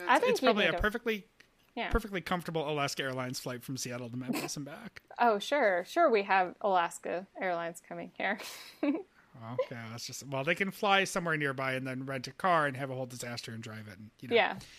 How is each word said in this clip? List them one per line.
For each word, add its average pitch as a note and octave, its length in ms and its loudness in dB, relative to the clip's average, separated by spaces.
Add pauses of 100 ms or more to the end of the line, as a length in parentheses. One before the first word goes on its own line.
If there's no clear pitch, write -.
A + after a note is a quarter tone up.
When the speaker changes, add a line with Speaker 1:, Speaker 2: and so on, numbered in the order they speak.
Speaker 1:
I B3 100 8
Speaker 2:
It's, D#4 40 4
Speaker 1:
think B4+ 120 4
Speaker 2:
it's G4 100 2
Speaker 1:
you C4 40 2
Speaker 2:
probably G#3 180 6
Speaker 1:
need E3 100 6
Speaker 2:
a - 20 0
Speaker 1:
to - 60 -2
Speaker 2:
perfectly, G#3+ 420 0 (500)
Speaker 1:
Yeah. A3 160 -4
Speaker 2:
perfectly G3+ 300 0
comfortable D#3+ 500 -2
Alaska C#3+ 320 0
Airlines B2+ 380 -4
flight B2 240 -6
from C3+ 140 -6
Seattle B2 320 -6
to B2 60 -8
Memphis C4+ 400 -4
and C#3+ 100 -6
back. F3 400 -14
Speaker 1:
<laughs> - 120 -12
Oh, A#3 200 6
sure. G3+ 480 2
Sure, E4+ 240 4
we G#3 140 6
have F#3+ 380 4
Alaska F3+ 640 0 (140)
Airlines E3+ 460 -2
coming F3 300 -10
here. G3 220 -2 (440)
<laughs> D4 100 4 (680)
Speaker 2:
Okay, B2+ 180 -6 (120)
that's A#2 160 -10
just, - 220 -12
well, C3+ 160 -2
they F3 100 4
can G3 160 0
fly G3 340 4
somewhere E3+ 320 0
nearby C3+ 360 -2
and C3 140 -4
then C3 200 -4
rent C3+ 220 -6
a B2+ 40 -12
car E3 340 4
and C3 100 -2
have C3+ 140 -4
a C3 40 -6
whole C3 120 -4
disaster A#2+ 440 -8
and A2+ 120 -8
drive A2 260 -12
it. G2 100 -16
And, A2 120 -16 (100)
you A#3+ 80 -12
know, A#3 80 2
Speaker 1:
Yeah. G3 200 4 (220)